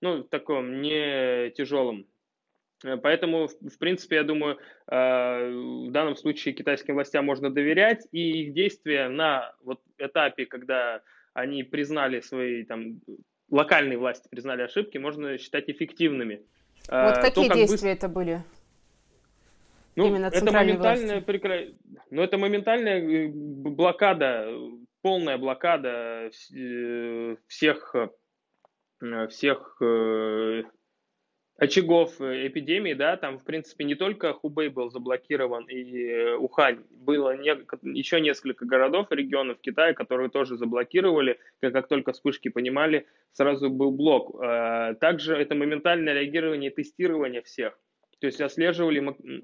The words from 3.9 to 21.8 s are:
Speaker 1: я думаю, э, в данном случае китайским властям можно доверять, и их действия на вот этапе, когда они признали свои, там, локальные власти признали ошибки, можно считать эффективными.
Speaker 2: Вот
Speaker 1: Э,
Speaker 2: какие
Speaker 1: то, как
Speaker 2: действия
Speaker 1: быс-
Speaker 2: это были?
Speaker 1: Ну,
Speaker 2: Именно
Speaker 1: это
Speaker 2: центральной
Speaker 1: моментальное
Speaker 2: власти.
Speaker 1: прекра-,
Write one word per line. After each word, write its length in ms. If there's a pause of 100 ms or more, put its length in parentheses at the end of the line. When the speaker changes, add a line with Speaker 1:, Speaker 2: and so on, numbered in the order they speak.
Speaker 1:
я 80
думаю, 340 (300)
э, 640 (360)
в 40
данном 260
случае 380
китайским 400
властям 300
можно 260
доверять, 600
и 320
их 80
действия 560
на 440 (120)
вот 160 (180)
этапе, 480
когда 560 (320)
они 300
признали 560
свои, 440
там, 360 (500)
локальные 480
власти 320
признали 320
ошибки, 360
можно 400
считать 300
эффективными. 720 (560)
Speaker 2:
Вот 200
Speaker 1:
Э, 20
Speaker 2:
какие 280
Speaker 1:
то, 60
как 40
Speaker 2:
действия 320
Speaker 1:
быс- 20
Speaker 2:
это 160
были? 340 (1500)
Speaker 1:
Ну, 100
Speaker 2:
Именно 200
Speaker 1:
это 120
Speaker 2:
центральной 340
Speaker 1:
моментальное 480
Speaker 2:
власти. 60
Speaker 1:
прекра-, 400 (440)